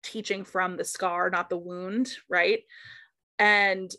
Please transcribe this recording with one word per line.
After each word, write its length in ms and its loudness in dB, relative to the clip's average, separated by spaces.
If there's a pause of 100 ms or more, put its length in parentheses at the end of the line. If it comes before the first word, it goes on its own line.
teaching 440 -6
from 320 -4
the 80 -4
scar, 440 -2
not 200 -2
the 80 -2
wound, 540 -4 (180)
right? 340 2 (760)
And 600 4